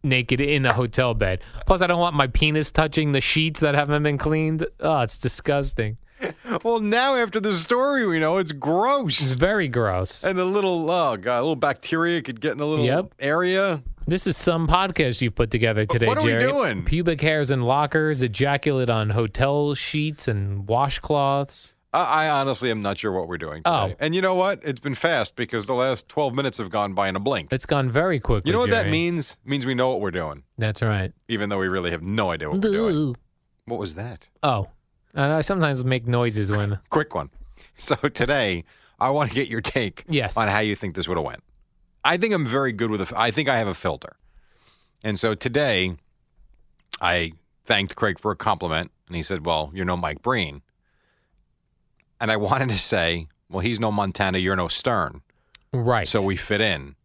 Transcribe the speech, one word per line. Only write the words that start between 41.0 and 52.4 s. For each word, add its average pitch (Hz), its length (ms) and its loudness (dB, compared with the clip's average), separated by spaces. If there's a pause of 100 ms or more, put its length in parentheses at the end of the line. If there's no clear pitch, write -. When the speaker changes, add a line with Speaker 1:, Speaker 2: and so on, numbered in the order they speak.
Speaker 2:
would 87 100 0
have 76 80 -2
went. - 180 -10 (600)
I 165 140 2
think 214 180 2
I'm 156 100 2
very 131 260 0
good 110 200 -2
with 104 100 -2
a - 40 0
f-, - 100 -10
I 113 160 2
think 139 180 0
I 127 80 2
have 110 100 0
a 92 60 -2
filter. - 420 -6 (880)
And 107 160 -4
so 110 140 2
today, 110 600 0 (1080)
I 87 300 0 (340)
thanked 98 300 -2
Craig 101 240 -2
for 107 120 -4
a 98 40 -4
compliment, 85 560 -4 (160)
and 87 80 -12
he 80 80 -6
said, 80 220 -6
"Well, 78 280 -2
you're 92 120 -4
no 90 120 -2
Mike 80 240 -6
Breen." 87 400 -2 (1600)
And 110 120 0
I 110 60 2
wanted 131 320 0